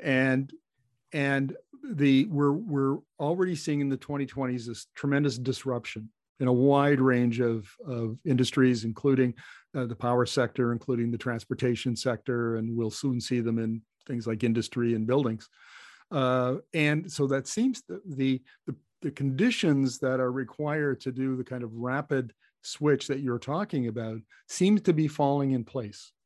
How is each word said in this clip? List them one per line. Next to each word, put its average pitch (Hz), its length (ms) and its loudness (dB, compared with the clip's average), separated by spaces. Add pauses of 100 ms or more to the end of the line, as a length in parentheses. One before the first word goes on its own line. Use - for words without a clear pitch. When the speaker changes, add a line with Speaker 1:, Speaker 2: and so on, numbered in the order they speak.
Speaker 1:
Mm-hmm. 151 80 -2
Speaker 2:
And, 131 440 2 (580)
and 139 440 0 (360)
the, 139 360 6
we're, 143 260 2
we're 143 440 0 (220)
already 175 360 0
seeing 147 260 -2
in 139 80 0
the 135 80 -2
twenty 143 280 -6
twenties 127 400 -4
this 117 300 -12
tremendous 139 420 0
disruption 123 720 -6 (300)
in 131 80 2
a 123 60 6
wide 139 480 6
range 123 400 4
of, 113 260 0 (180)
of 117 400 -6
industries, 127 600 4
including, 127 480 2 (420)
uh, 127 100 -2
the 117 100 -8
power 123 300 2
sector, 120 460 0
including 117 400 -2
the 117 60 -4
transportation 120 800 -2
sector, 120 580 -2
and 113 200 -4
we'll 113 140 -2
soon 127 300 -4
see 120 220 -2
them 113 180 0
in 113 220 -4 (260)
things 120 180 -6
like 113 200 -2
industry 117 500 0
and 110 100 -2
buildings. 120 440 0 (600)
Uh, 127 480 0 (160)
and 151 380 0
so 139 160 0
that 135 200 0
seems 240 340 0
th-, 180 240 -12
the, 135 360 -2 (240)
the, - 100 -8 (260)
the 147 100 -4
conditions 139 880 2
that 131 220 0
are 127 100 0
required 143 680 -4
to 131 100 -6
do 131 240 -2
the 127 80 -6
kind 123 200 -8
of 113 100 -10
rapid 127 600 -4 (280)
switch 147 460 0
that 139 120 -2
you're 123 200 -2
talking 147 480 -4
about 113 320 -6 (280)
seems 202 340 4
to 180 120 2
be 156 140 2
falling 143 440 2
in 120 140 0
place. - 460 -10 (140)